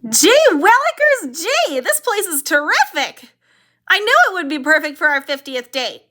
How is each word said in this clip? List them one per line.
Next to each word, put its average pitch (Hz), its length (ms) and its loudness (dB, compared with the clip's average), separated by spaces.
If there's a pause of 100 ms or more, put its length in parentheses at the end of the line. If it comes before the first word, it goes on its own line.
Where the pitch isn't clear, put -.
Gee, 302 260 4 (180)
Willikers, 466 880 0
gee, 480 360 -2
this 254 200 -2
place 415 260 -2
is 320 160 -6
terrific! 311 920 -2 (540)
I 381 120 0
knew 427 160 0 (120)
it 440 60 -4
would 349 160 -6
be 311 80 -6
perfect 294 400 0
for 320 100 -2
our 285 140 0
fiftieth 269 500 -8
date. 233 400 -6